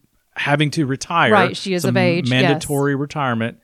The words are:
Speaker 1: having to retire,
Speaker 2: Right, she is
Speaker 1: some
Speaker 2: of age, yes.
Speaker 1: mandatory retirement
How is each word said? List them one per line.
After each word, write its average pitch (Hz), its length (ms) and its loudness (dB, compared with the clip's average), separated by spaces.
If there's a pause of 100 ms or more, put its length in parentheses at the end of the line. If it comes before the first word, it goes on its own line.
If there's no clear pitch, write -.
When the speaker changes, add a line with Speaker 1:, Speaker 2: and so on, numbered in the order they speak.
(340)
Speaker 1:
having 147 360 0
to 156 160 -2
retire, 135 440 0
Speaker 2:
Right, 208 260 4
she 190 180 -6
is 180 80 -2
Speaker 1:
some 175 80 0
Speaker 2:
of - 80 0
age, 175 320 0
yes. 127 120 2
Speaker 1:
mandatory 147 540 0
retirement 131 680 -4